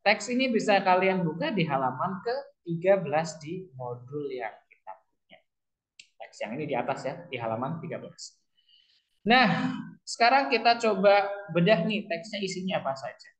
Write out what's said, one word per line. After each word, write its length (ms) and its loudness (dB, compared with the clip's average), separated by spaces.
Teks 320 2
ini 160 2
bisa 320 4
kalian 400 4
buka 320 -2
di 160 0
halaman 560 -2
ke 100 -2
tiga 320 2
belas 480 -2
di 320 -10
modul 560 -10
yang 200 -8
kita 200 -20
punya. 340 -20
Teks 240 -20
yang 160 -6
ini 80 -6
di 120 -4
atas 280 -4
ya, 100 -6
di 80 -10
halaman 480 -4
tiga 160 -10
belas. 400 -18
Nah, 480 4
sekarang 400 4
kita 320 2
coba 480 4
bedah 320 4
nih 240 -2
teksnya 320 -8
isinya 400 -4
apa 160 -4
saja. 320 -14